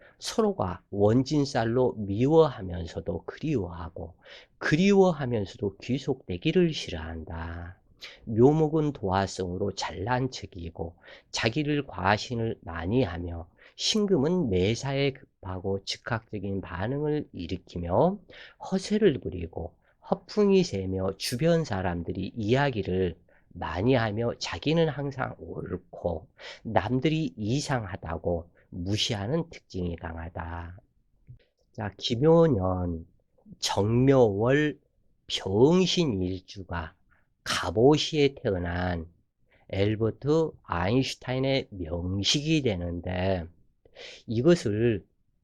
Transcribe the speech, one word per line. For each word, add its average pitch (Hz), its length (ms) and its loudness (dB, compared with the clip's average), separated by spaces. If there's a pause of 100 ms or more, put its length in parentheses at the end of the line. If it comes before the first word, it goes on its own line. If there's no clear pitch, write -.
(180)
서로가 147 720 -2
원진살로 123 1080 2
미워하면서도 98 1300 0
그리워하고 85 880 -6 (440)
그리워하면서도 147 1200 2
귀속되기를 147 960 0
싫어한다. 82 1040 -8 (460)
묘목은 147 680 4
도화성으로 95 800 -2
잘난 127 560 -4
척이고 85 640 -12 (340)
자기를 143 560 -2
과신을 113 760 0
많이 90 420 -2
하며 85 440 -8 (280)
신금은 180 720 2
매사에 131 640 0
급하고 95 720 -8
즉각적인 98 760 -6
반응을 143 720 -4
일으키며 92 840 0 (520)
허세를 190 500 2
부리고 87 540 -8 (360)
허풍이 196 520 4
세며 95 560 -2
주변 160 460 0
사람들이 95 720 -4
이야기를 104 800 0 (320)
많이 87 460 0
하며 113 440 0
자기는 160 500 0
항상 131 500 -6
옳고 - 880 -8 (340)
남들이 127 760 0
이상하다고 101 1120 -4 (220)
무시하는 104 800 -2
특징이 87 460 -8
강하다. 85 800 -10 (920)
자, 104 240 -8
김효년, 98 1080 2 (520)
정묘월, 123 1200 4 (480)
병신일주가 98 1700 0 (480)
갑오시에 139 920 2
태어난 87 680 -2 (640)
엘버트 110 800 0 (100)
아인슈타인의 127 1080 -2
명식이 98 920 -2
되는데 90 840 -2 (800)
이것을, 117 800 2 (400)